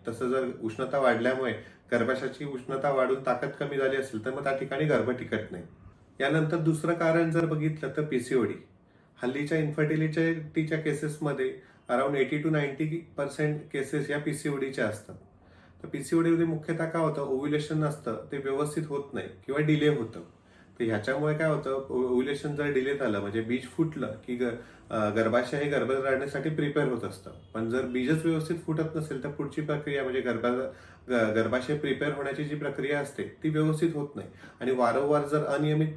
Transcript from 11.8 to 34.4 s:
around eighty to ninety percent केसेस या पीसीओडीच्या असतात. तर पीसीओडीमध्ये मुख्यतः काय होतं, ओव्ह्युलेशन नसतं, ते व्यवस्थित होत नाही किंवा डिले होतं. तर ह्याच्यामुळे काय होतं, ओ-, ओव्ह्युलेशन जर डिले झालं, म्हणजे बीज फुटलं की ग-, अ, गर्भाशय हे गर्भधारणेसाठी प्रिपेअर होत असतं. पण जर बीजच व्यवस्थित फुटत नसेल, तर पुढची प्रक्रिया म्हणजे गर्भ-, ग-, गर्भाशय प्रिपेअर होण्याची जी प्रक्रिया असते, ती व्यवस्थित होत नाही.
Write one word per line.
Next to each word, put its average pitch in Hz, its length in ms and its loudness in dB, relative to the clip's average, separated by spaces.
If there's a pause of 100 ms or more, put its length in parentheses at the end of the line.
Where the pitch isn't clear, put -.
around 131 220 2
eighty 143 320 2
to 160 40 0
ninety 151 400 0 (300)
percent 151 360 0 (180)
केसेस 147 380 -2
या 147 80 0
पीसीओडीच्या 139 680 -2
असतात. 104 280 -6 (680)
तर - 60 -10
पीसीओडीमध्ये 165 580 2
मुख्यतः 160 380 -2
काय 160 180 0
होतं, 147 200 0
ओव्ह्युलेशन 147 560 0
नसतं, 131 540 -2
ते 139 60 -2
व्यवस्थित 143 500 -2
होत 143 240 -4
नाही 98 160 -6 (180)
किंवा 143 140 0
डिले 151 280 4
होतं. 117 320 0 (580)
तर 120 60 0
ह्याच्यामुळे 135 540 0
काय 160 100 2
होतं, 135 260 0
ओ-, 135 200 -4
ओव्ह्युलेशन 131 600 2
जर 147 180 0
डिले 135 240 2
झालं, 113 240 0
म्हणजे 101 200 -2
बीज 120 220 0
फुटलं 135 520 -2 (120)
की 123 100 -4
ग-, - 540 -4
अ, 107 180 2
गर्भाशय 113 480 2
हे 143 140 0
गर्भधारणेसाठी 135 800 0
प्रिपेअर 147 380 0
होत 123 160 -2
असतं. - 260 -10 (240)
पण 113 160 -2
जर 127 120 2
बीजच 127 420 0
व्यवस्थित 160 320 0 (100)
फुटत 156 300 -2
नसेल, 143 280 -6
तर 147 40 -4
पुढची 143 320 -6
प्रक्रिया 147 420 -2
म्हणजे 131 180 -2
गर्भ-, 120 460 0 (420)
ग-, 113 260 2
गर्भाशय 117 420 2
प्रिपेअर 143 360 0
होण्याची 143 320 -4
जी 147 100 -6
प्रक्रिया 143 460 -2
असते, - 220 -6
ती - 260 -4
व्यवस्थित 156 460 4
होत 147 220 -4
नाही. 95 120 -8 (320)